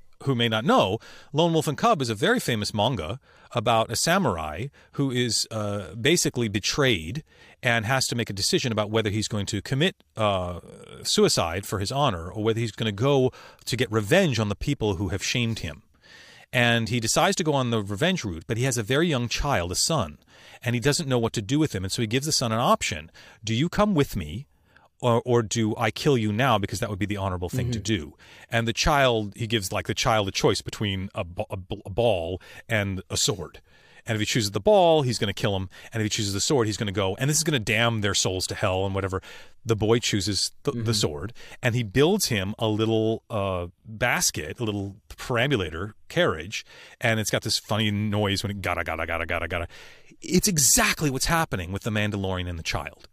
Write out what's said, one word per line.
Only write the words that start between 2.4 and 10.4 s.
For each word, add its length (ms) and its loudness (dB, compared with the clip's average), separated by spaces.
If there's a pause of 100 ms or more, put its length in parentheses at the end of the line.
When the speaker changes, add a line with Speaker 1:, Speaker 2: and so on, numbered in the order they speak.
Speaker 1:
manga 440 0 (340)
about 380 2
a 60 -4
samurai 680 0 (260)
who 180 0
is, 400 0
uh, 440 -6
basically 540 0
betrayed 760 0 (380)
and 240 0
has 220 0
to 60 -4
make 140 -2
a 60 -8
decision 380 0
about 180 0
whether 180 2
he's 200 -2
going 180 -4
to 160 -4
commit, 340 0 (220)
uh, 420 0 (420)